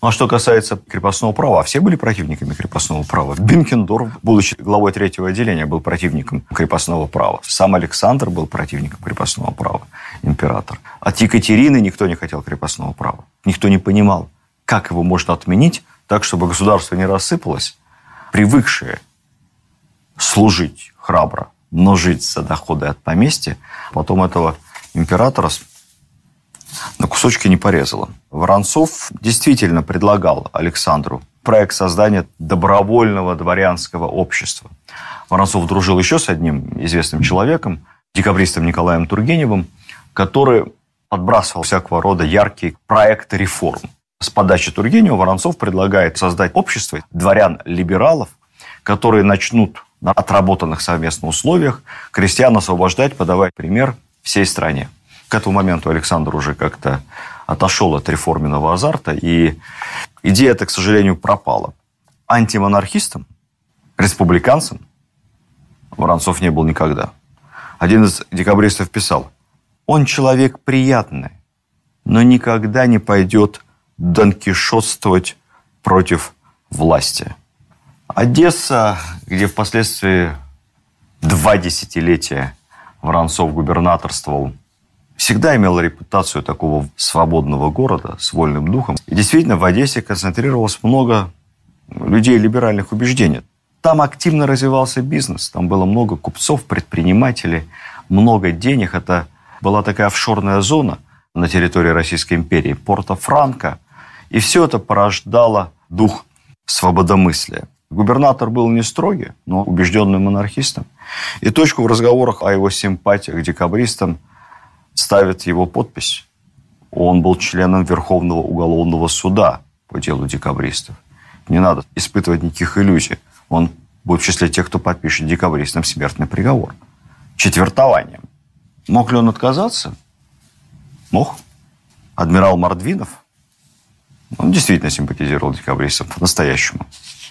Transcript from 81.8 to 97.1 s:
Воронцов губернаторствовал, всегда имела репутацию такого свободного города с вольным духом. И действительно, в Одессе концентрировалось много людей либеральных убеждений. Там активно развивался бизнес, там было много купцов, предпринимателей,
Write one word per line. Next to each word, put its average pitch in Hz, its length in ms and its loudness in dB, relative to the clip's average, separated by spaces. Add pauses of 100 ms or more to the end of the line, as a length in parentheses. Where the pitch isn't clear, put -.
Воронцов 82 500 0
губернаторствовал, 76 1000 -2 (640)
всегда 156 400 2
имела 90 240 4
репутацию 85 640 -2
такого 76 540 -4
свободного 76 760 0
города 95 480 -2
с - 140 -6
вольным 76 400 -2
духом. 113 240 -2 (100)
И - 80 -6
действительно, 104 420 2
в 85 80 0
Одессе 117 360 2
концентрировалось 107 800 -2
много 117 480 2 (580)
людей 113 500 2
либеральных 107 540 0
убеждений. 110 500 0 (400)
Там 160 180 2
активно 147 460 0
развивался 131 560 0
бизнес, 135 480 -6
там 87 180 -4
было 92 160 2
много 101 320 0
купцов, - 480 -4
предпринимателей, 90 1040 -2 (400)